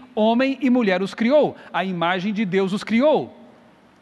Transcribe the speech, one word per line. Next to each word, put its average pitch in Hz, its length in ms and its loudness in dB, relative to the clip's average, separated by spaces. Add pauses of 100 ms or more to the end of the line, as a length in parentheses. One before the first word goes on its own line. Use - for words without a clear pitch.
(140)
homem 233 460 0
e - 80 2
mulher 220 320 2
os 190 140 -6
criou, 240 420 2 (160)
a 175 100 -2
imagem 185 520 -2
de 220 100 -4
Deus 190 300 -2
os 208 100 -6
criou. 226 500 0 (680)